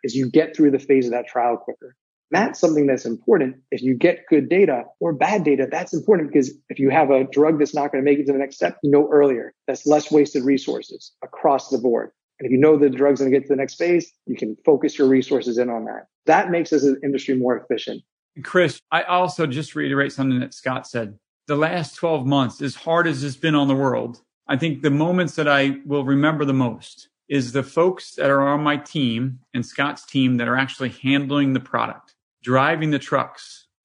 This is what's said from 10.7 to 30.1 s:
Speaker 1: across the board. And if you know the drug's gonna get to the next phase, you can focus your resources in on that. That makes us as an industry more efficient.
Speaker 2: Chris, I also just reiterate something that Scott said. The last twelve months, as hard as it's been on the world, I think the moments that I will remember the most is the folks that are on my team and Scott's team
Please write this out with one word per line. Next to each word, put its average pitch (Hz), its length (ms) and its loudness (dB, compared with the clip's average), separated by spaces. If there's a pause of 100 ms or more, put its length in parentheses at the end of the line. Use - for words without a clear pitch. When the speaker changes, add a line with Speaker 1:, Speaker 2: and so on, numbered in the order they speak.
Speaker 1:
across - 460 -2
the 135 80 0
board. 113 320 -2 (300)
And 135 80 -8
if 117 40 -6
you 127 60 4
know 151 200 6
the 143 120 4
drug's 131 300 2
gonna 139 100 0
get 131 140 2
to - 60 -10
the 143 60 2
next 135 200 -4
phase, 170 360 0 (140)
you 120 100 -8
can 107 300 -8
focus 151 320 2
your 139 100 4
resources 127 520 0
in 123 100 -2
on 113 160 -8
that. - 220 -12 (180)
That 180 240 4
makes 170 240 -2
us 147 80 2
as 139 80 4
an 135 140 0
industry 139 320 -2
more 127 200 0
efficient. 110 460 -6 (420)
Speaker 2:
Chris, 175 360 0 (120)
I 170 120 0
also 180 420 -2
just 147 300 -8
reiterate 139 360 -2
something 135 280 -2
that - 160 -8
Scott 131 320 -8
said. 104 320 -8 (280)
The 147 80 -2
last 160 400 -4
twelve 156 300 -2
months, 139 380 0
as 135 100 -6
hard 165 320 -2
as 156 180 -4
it's 139 140 -8
been 160 160 0
on 143 140 2
the 135 80 2
world, 120 460 -4 (260)
I 139 100 -2
think 139 240 -4
the 151 80 0
moments 165 460 0
that 151 120 -2
I 139 380 2
will 143 180 -2
remember 143 400 2
the 139 80 0
most 127 580 -4 (200)
is 131 220 -2
the 135 100 -2
folks 175 540 -2
that 143 160 0
are 139 100 2
on 143 220 0
my 147 140 0
team 131 600 -4 (140)
and 123 100 -4
Scott's 143 400 -6
team 127 340 0